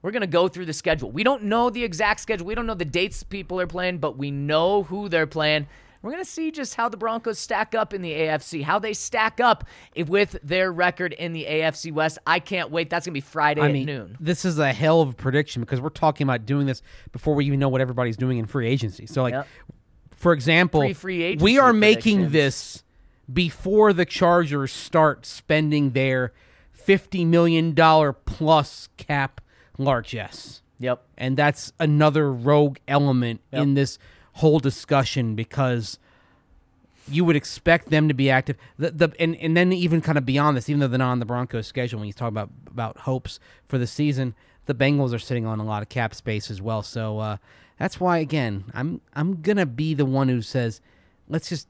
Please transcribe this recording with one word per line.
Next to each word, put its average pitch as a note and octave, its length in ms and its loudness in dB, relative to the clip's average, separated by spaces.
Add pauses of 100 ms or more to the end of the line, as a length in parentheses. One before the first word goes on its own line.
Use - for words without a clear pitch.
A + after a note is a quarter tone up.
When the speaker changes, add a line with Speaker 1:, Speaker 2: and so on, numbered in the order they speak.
Speaker 1:
we're F#3 100 -6
gonna G#3+ 160 -2
go F3 220 2
through F3+ 160 -10
the D#3 80 -6
schedule. C#3+ 380 -2
We E3 120 -4
don't B3 200 0
know A#3 260 0
the A#3+ 160 -4
exact G3 340 -2
schedule. F#3 260 -6
We G#3+ 100 -6
don't A#3 100 -4
know A3+ 80 -4
the F3 100 -6
dates E3+ 400 -4
people F#3 380 -8
are F3 60 -2
playing, F3+ 320 -4
but D3 180 -4
we C#3 140 -6
know D#3 520 2
who G3 240 -8
they're E3 180 2
playing. D3+ 400 0 (360)
We're A3 100 -10
gonna F4+ 140 -8
see D#4+ 260 -6
just D4 240 -10
how A#3 140 -2
the G3+ 80 -8
Broncos A3+ 420 -6
stack A3 340 -4
up A3 200 -2
in F#3+ 80 -8
the E3+ 100 -6
A D#3 200 -2
F D3+ 120 -2
C, D3+ 200 -8
how F3+ 160 2
they G#3+ 140 -4
stack - 460 -2
up A#3 240 4 (340)
i-, E3+ 40 -4
with F#3+ 420 0
their F#3 300 0
record F3 400 0
in E3+ 180 -8
the D#3+ 140 -8
A D#3 160 -2
F D#3+ 160 -2
C E3 120 -12
West. D#3 280 -2 (100)
I E3+ 140 2
can't F3+ 280 -6
wait. D#3+ 200 -4
That's E3+ 160 -4
gonna F3 80 -10
be C3+ 80 -6
Friday D3+ 400 0
Speaker 2:
I D3 60 4
Speaker 1:
at D3 40 4
Speaker 2:
mean, C#3 140 -2
Speaker 1:
noon. B2 340 -10
Speaker 2:
this D3+ 240 -4
is E3 160 0
a C#3 140 2
hell D#3+ 260 4
of C#3 120 2
a - 20 -10
prediction C3 480 -2
because B2 180 -4
we're C#3 80 -6
talking D3+ 380 0
about A#2+ 200 -2
doing C#3 200 0
this C3 160 -4 (320)
before D3+ 200 -2
we C#3+ 120 2
even C#3 160 0
know C#3 80 2
what C3 100 0
everybody's B2 380 -2
doing B2+ 220 0
in A2+ 60 -4
free A#2+ 220 -4
agency. A2+ 380 -2
So, B2+ 180 -4
like, B2 120 -2
Speaker 1:
Yep. C#3+ 120 -6 (680)
Speaker 2:
for F3 160 4
example, D#3+ 480 4
Speaker 1:
Pre-free D#3 380 -2
Speaker 2:
we E3 40 -2
Speaker 1:
agency F#3+ 360 4
Speaker 2:
are B3+ 120 8
making A3 520 4
Speaker 1:
predictions. D3 100 0
Speaker 2:
this - 500 0 (480)
before F#3+ 640 4
the F3 120 2
Chargers D#3+ 680 2
start - 520 2
spending D3+ 680 0
their C3 420 -2 (400)
fifty F#3+ 500 0
million E3 500 4
dollar D#3 380 6
plus - 840 0
cap C#3+ 420 -4 (400)
largesse. A#2+ 840 -4 (160)
Speaker 1:
Yep. B2 260 -4 (140)
Speaker 2:
And C3 180 -2
that's D3 440 0
another D3+ 520 4
rogue C#3 460 2 (100)
element C3 540 2 (100)
Speaker 1:
Yep. C#3 120 0
Speaker 2:
in C#3 100 2
this C#3 240 0 (360)
whole D#3 260 4
discussion C3 760 -2
because A#2 640 -4 (1120)
you E3 160 2
would E3 100 4
expect - 540 0
them D3+ 180 4
to D3 60 2
be C3+ 160 2
active. C3 260 2 (220)
The, D#3+ 140 -2
the, D#3+ 280 2
and, E3 180 0
and E3 200 0
then F3+ 160 4
even E3+ 260 2
kind D#3 180 -2
of B2+ 100 -2
beyond C#3+ 280 2
this, B2 140 -4
even D3 100 0
though C#3 80 2
they're B2+ 120 0
not B2+ 120 0
on B2 80 -2
the A#2 60 -4
Broncos A#2+ 400 -6
schedule, A#2+ 340 -6
when G#2+ 60 -10
you G2+ 80 -10
talk A#2 160 -6
about, G#2+ 220 -6 (160)
about A2+ 320 -8
hopes - 400 -6 (280)
for C3+ 120 -2
the A#2+ 80 -2
season, C3+ 480 -2 (320)
the C#3 80 -2
Bengals C#3 360 2
are A#2 80 -2
sitting A#2+ 280 -4
on A2 120 -4
a G#2+ 60 -4
lot G#2+ 160 -4
of G#2+ 80 -10
cap A2+ 240 -4
space G#2+ 380 -6
as F#2+ 100 -10
well. A2 220 -4
So, A2 340 -8
uh, G#2+ 200 -6 (420)
that's - 200 -6
why, F3+ 200 0
again, B2 460 -4 (100)
I'm, D3 260 -6 (140)
I'm E3 260 -2
gonna G3 240 2
be D3 300 -4
the C#3 100 2
one C3 240 0
who B2 140 0
says, A#2 380 -4 (460)
"Let's - 220 -6
just E3 200 -8